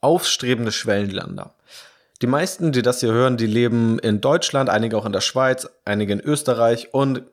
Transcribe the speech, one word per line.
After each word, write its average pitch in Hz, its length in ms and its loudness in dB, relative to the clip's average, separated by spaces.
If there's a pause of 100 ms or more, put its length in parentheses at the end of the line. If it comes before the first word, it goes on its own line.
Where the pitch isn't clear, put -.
aufstrebende 123 720 0
Schwellenländer. 98 800 -4 (720)
Die 120 40 0
meisten, 156 460 0
die 127 100 2
das 123 180 0
hier 113 120 2
hören, 123 240 4
die 113 100 0
leben 113 520 2
in 104 240 0
Deutschland, 139 480 0
einige 110 260 0
auch 107 100 -2
in 104 60 -6
der 95 80 -2
Schweiz, 131 480 0 (160)
einige 104 300 -2
in 101 60 -4
Österreich 117 720 0
und 135 400 0